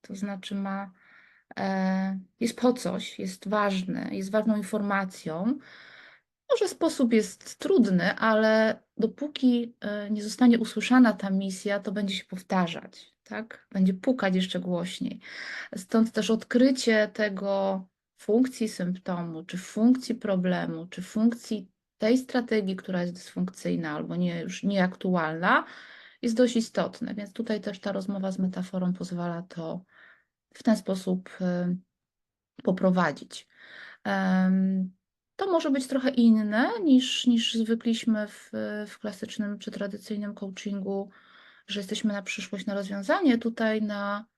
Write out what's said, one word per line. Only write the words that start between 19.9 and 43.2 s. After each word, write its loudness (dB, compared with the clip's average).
problemu, 0
czy -12
funkcji 0
tej 4
strategii, -2
która -4
jest -4
dysfunkcyjna -4
albo -6
nie, 0
już -8
nieaktualna, 2
jest -2
dość 4
istotne. -4
Więc -10
tutaj -4
też -10
ta -4
rozmowa -4
z -6
metaforą -2
pozwala -6
to -10
w -20
ten 4
sposób, -4
e, 0
poprowadzić. 0
Em, 2
to -2
może 2
być 0
trochę 0
inne 4
niż, 4
niż 2
zwykliśmy 0
w, -20
w -20
klasycznym -6
czy -10
tradycyjnym -6
coachingu, -6
że -6
jesteśmy -2
na -6
przyszłość, -8
na -4
rozwiązanie, 2